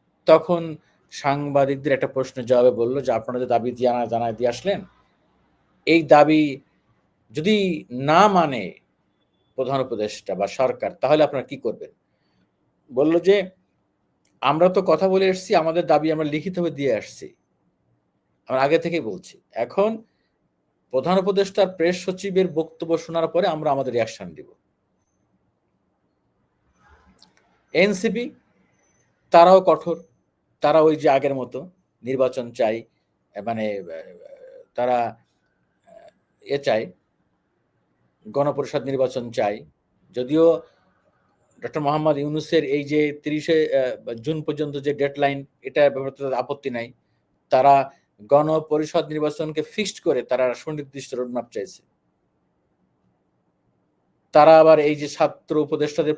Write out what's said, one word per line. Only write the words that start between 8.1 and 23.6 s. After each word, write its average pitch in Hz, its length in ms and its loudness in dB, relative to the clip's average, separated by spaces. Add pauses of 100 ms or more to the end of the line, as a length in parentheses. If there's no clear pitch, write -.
মানে 139 440 -2 (840)
প্রধান 131 260 -2
উপদেষ্টা 107 540 -6
বা 95 120 -2
সরকার, 123 440 -2
তাহলে 147 340 2
আপনারা 135 200 -2
কি 139 120 -16
করবেন?" - 340 -8 (1000)
বলল 156 260 2
যে, 185 320 2 (920)
"আমরা 156 280 4
তো 185 140 0
কথা 185 260 2
বলে 190 200 2
এসেছি, 185 260 -2
আমাদের 165 320 0
দাবি 156 260 2
আমরা 156 120 -2
লিখিতভাবে 165 460 -4
দিয়ে 135 260 -2
আসছি, - 380 -12 (1120)
আমরা 131 160 -2
আগে 151 160 4
থেকেই 165 220 -4
বলছি। 98 400 -12 (120)
এখন 196 500 -2 (880)
প্রধান 160 280 0
উপদেষ্টার 190 500 0
প্রেস 180 280 -2
সচিবের 185 520 -2
বক্তব্য 160 500 -4
শোনার 165 300 -4
পরে 170 180 0
আমরা 156 240 -2